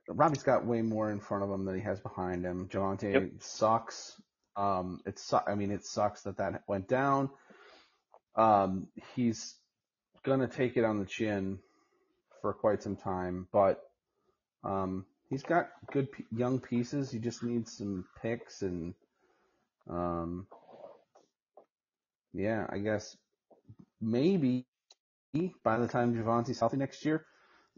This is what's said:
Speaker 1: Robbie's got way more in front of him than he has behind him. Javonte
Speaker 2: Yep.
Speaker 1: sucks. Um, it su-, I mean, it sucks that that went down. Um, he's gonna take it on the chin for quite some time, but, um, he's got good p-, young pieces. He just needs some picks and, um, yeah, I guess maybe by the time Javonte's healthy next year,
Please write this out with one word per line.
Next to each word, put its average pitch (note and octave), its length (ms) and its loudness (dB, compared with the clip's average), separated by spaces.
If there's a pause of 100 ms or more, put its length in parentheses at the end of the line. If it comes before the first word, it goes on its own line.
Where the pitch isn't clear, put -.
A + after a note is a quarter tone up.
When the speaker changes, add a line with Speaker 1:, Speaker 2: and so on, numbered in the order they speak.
Speaker 1:
Robbie's C#3 360 2
got B2 240 4
way A#2 160 2
more G#2+ 260 0
in G#2 100 -4
front G2+ 240 -2
of G2+ 60 -2
him G2 160 -2
than F#2+ 80 -4
he F#2+ 80 -4
has G2 180 -2
behind F2+ 460 -4
him. F2+ 220 -4
Javonte G2 440 -2
Speaker 2:
Yep. F#2+ 300 0
Speaker 1:
sucks. - 800 0 (340)
Um, F#2 520 -2
it G2 100 -8
su-, - 300 2
I G2+ 80 0
mean, G2+ 160 -2
it G2 120 -6
sucks - 400 -2
that G2 140 -8
that F2 300 -4
went G2 200 -2
down. C3+ 440 2 (1040)
Um, G2 520 4 (280)
he's A#2 400 -2 (680)
gonna C3+ 260 2
take B2 300 0
it A#2+ 80 6
on G#2+ 140 2
the F#2+ 80 -4
chin G2 500 -2 (840)
for G2+ 120 -2
quite G#2 300 2
some G2 140 -4
time, F2+ 540 -4
but, G2 380 6 (720)
um, F#2+ 440 -4 (200)
he's C3+ 140 -4
got E3+ 300 0 (200)
good C3+ 200 0
p-, - 200 -16
young B2 280 0
pieces. B2 500 -4
He A#2+ 80 -8
just A2+ 240 -6
needs A#2+ 340 -4
some G2 300 -6 (160)
picks A#2 400 -6
and, F2+ 320 -4 (960)
um, F2 560 -4 (1900)
yeah, G2+ 380 -2
I - 80 -4
guess G#2 400 -4 (840)
maybe B2+ 680 2 (960)
by A2 140 4
the A#2+ 100 2
time A#2+ 260 2
Javonte's A#2 460 2
healthy A#2 160 2
next C3+ 300 -4
year, D#3 200 0 (520)